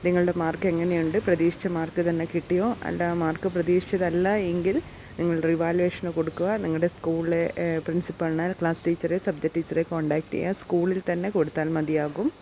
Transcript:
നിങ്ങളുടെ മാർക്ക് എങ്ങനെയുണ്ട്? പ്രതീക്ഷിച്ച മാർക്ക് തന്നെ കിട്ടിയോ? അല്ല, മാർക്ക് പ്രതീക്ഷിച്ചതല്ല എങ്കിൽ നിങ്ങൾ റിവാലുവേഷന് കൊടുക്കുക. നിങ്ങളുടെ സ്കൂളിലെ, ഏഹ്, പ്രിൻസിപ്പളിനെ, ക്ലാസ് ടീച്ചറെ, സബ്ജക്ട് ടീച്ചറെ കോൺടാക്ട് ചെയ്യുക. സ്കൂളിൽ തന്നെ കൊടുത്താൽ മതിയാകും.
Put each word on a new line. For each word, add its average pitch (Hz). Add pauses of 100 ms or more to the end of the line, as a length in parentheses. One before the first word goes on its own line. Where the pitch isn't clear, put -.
നിങ്ങളുടെ 180
മാർക്ക് 160
എങ്ങനെയുണ്ട്? 170
പ്രതീക്ഷിച്ച 170
മാർക്ക് 170
തന്നെ 165
കിട്ടിയോ? 180
അല്ല, 175
മാർക്ക് 165
പ്രതീക്ഷിച്ചതല്ല 180
എങ്കിൽ 185 (380)
നിങ്ങൾ 170
റിവാലുവേഷന് 170
കൊടുക്കുക. 175
നിങ്ങളുടെ 160
സ്കൂളിലെ, 165 (160)
ഏഹ്, 165
പ്രിൻസിപ്പളിനെ, 170
ക്ലാസ് 165
ടീച്ചറെ, 170
സബ്ജക്ട് 160
ടീച്ചറെ 165
കോൺടാക്ട് 160
ചെയ്യുക. 185
സ്കൂളിൽ 180 (100)
തന്നെ 180
കൊടുത്താൽ 160
മതിയാകും. 156